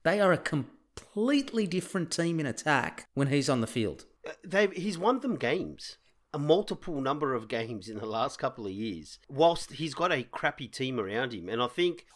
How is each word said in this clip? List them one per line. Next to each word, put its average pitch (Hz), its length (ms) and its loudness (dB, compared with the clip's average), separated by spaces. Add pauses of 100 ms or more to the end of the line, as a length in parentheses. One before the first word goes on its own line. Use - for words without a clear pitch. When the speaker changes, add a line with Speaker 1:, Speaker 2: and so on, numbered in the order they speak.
Speaker 1:
They 190 160 4
are 190 120 6
a 156 60 4
completely 220 1300 -2
different 180 440 -2
team 170 300 0
in 147 60 -2
attack - 680 0
when 139 140 2
he's 139 220 4
on 127 100 4
the 110 60 2
field. - 400 -2 (200)
Speaker 2:
Uh, - 40 -6 (120)
they've, 196 300 2
he's 196 260 -4
won 240 220 2
them 240 160 -2
games. 127 600 -4 (360)
A 143 40 -4
multiple 156 640 2
number 135 320 0
of 110 120 -4
games 113 440 -6
in 107 80 -8
the 110 80 -6
last 113 320 -2
couple 123 260 -4
of 95 80 -4
years, 95 460 -8 (100)
whilst 160 440 4
he's 147 200 -6
got 170 180 0
a 139 120 0
crappy - 440 -4
team 131 320 -4
around 113 360 -2
him. 90 160 -8
And 117 120 0
I 123 40 2
think, 175 500 -2